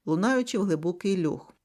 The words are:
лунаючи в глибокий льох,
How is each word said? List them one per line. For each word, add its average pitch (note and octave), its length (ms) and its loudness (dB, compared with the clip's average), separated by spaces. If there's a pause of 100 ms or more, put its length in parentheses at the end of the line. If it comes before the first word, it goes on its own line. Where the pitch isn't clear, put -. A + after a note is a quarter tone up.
лунаючи A#3+ 520 2
в F#3+ 40 2
глибокий F3 640 0
льох, - 260 -6 (120)